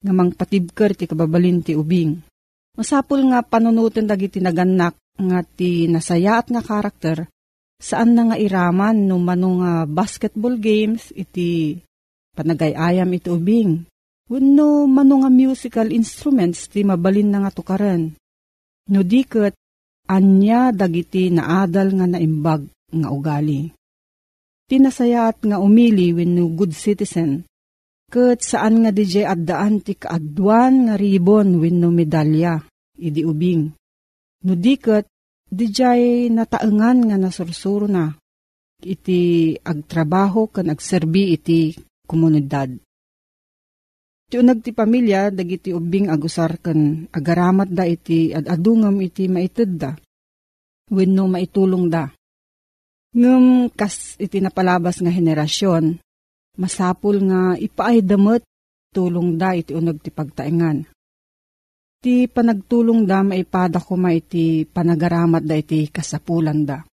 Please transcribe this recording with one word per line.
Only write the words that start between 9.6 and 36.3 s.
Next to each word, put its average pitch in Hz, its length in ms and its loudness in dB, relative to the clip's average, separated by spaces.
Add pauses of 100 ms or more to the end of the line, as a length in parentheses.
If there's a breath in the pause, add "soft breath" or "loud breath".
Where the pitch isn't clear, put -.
nga 165 240 -2
basketball 214 720 -4
games 214 560 -2
iti 170 560 -4 (640)
panagayayam 165 800 -2
iti 175 160 -6
ubing. 175 560 0 (340)
Wenno 285 640 2
mano 269 320 4
nga 269 80 2
musical 254 640 2
instruments 226 800 -2
ti 202 160 -4
mabalin 196 400 0
na 202 160 0
nga 196 80 -4
tukaren. 185 640 -4 (720)
No 196 160 2
diket, 214 480 0 (560)
anya 196 640 4
dagiti 185 560 -2
naadal 185 640 0
nga 185 160 0
naimbag 160 560 -2 (240)
nga 160 240 -4
ugali. 147 560 -4 (960)
Ti 262 160 -2
nasayaat 240 640 2
nga 208 160 -2
umili 202 560 4
wenno 175 400 0
good 175 160 -2
citizen, 170 720 -4 (640)
ket 247 320 2
saan 220 480 2
nga 208 80 0
D 208 80 2
J 196 240 0
addaan 180 560 -2
ti - 160 -8
kaadwan 214 880 2
nga 220 80 0
ribon 196 640 4
wenno 170 320 2
medalya 160 720 0 (320)
idi 160 320 -4
ubing. 160 480 -2 (720)
No 185 80 0
diket, 214 480 0 (480)
D 214 160 -4
J 208 120 -6 (520)